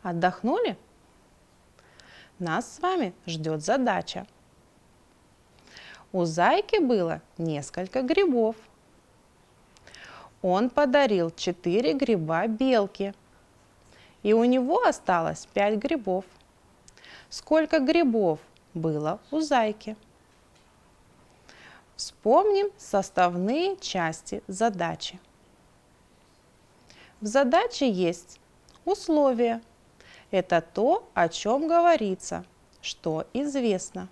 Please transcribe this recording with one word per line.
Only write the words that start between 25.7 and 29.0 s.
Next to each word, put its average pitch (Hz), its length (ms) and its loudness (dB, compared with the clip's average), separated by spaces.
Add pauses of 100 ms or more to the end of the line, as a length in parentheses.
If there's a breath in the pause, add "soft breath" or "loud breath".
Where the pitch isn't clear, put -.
В 208 60 -8
задаче 277 600 2
есть 180 520 -2 (460)
условия. 262 760 0 (680 loud breath)